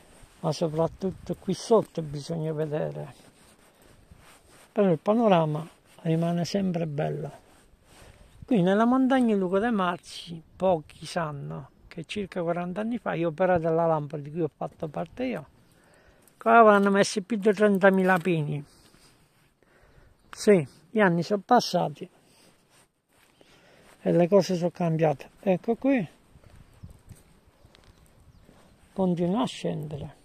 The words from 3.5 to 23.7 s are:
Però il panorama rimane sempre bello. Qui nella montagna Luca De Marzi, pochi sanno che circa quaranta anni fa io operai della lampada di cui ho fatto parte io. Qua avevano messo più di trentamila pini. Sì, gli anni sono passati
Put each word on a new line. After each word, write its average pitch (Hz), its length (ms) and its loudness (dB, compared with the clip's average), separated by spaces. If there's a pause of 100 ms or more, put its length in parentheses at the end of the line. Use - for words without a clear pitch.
Però 202 180 2
il 156 80 0
panorama 170 720 0 (320)
rimane 170 460 -2
sempre 180 400 -4
bello. 151 560 -8 (1040)
Qui 220 140 2
nella 196 240 2
montagna 254 500 2
Luca 190 240 0
De 233 120 -2
Marzi, 175 720 -6 (120)
pochi 170 520 -4
sanno 151 640 -8 (180)
che - 160 -14
circa 190 380 -8
quaranta 175 400 -6
anni 233 160 -6
fa - 160 -6
io 170 140 -2
operai 180 300 2
della 165 280 0
lampada 151 360 -2
di 143 80 -14
cui 165 120 -6
ho 151 120 -2
fatto - 320 -10
parte 170 380 -10
io. 196 220 -8 (920)
Qua 226 220 6
avevano 202 320 8
messo 196 320 2
più 220 160 -4
di 202 120 2
trentamila 190 680 4
pini. 151 440 -2 (1700)
Sì, 180 400 2 (220)
gli 214 100 0
anni 175 220 4
sono 202 200 -2
passati 175 640 0 (2000)